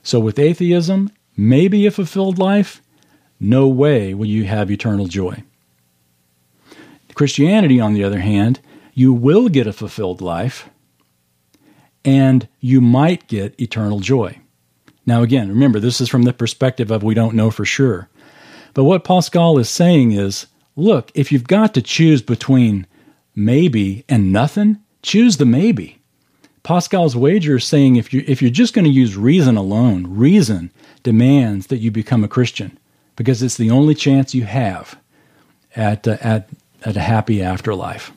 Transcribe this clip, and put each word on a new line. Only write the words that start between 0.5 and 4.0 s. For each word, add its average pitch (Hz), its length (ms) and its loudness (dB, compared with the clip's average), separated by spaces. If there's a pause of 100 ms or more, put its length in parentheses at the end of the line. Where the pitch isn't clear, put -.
maybe 170 480 2
a 208 60 2
fulfilled 190 480 -4
life, 196 420 -2 (580)
no 127 280 2
way 127 480 0